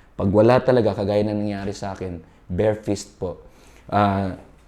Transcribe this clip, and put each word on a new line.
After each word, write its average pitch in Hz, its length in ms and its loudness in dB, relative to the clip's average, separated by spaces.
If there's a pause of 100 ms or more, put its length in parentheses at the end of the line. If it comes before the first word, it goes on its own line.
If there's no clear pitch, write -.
(160)
Pag 98 160 -2
wala 113 320 6
talaga, 110 320 2
kagaya 101 320 0
na 104 80 -4
nangyari 101 400 -6
sa 98 160 -10
akin, 92 320 -10 (240)
bare 104 320 0
fist - 400 -6
po. 87 240 -8 (480)
Ah, 98 480 0 (280)